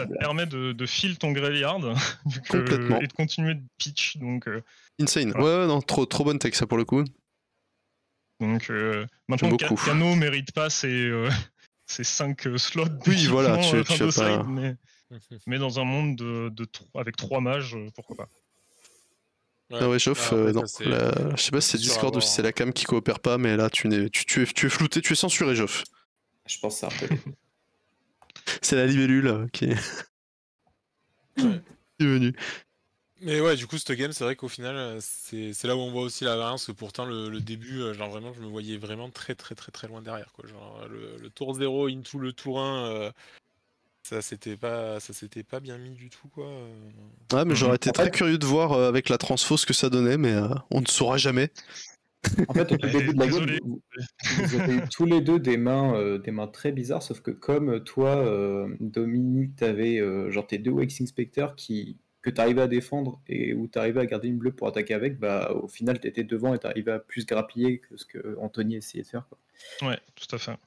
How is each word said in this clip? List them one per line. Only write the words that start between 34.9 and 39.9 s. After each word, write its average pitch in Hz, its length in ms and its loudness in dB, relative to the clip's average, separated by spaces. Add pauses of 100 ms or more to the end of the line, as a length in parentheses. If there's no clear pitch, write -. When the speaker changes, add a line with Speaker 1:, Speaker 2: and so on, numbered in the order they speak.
Speaker 4:
c'est, 110 520 -10
c'est 120 160 -6
là 127 80 2
où - 20 -2
on 123 140 -6
voit 123 100 -4
aussi 123 220 -8
la 117 120 0
variance, 117 300 -4
que 110 60 -10
pourtant, 107 340 -10
le, 110 240 -8
le 110 100 -8
début, 113 400 -10
euh, 113 140 -6
genre, 104 160 -10
vraiment, 113 240 -14
je 120 60 -18
me 110 80 -14
voyais 107 280 -10
vraiment 110 340 -12
très, - 240 -12
très, - 200 -16
très, - 180 -20
très - 160 -16
loin 113 140 -18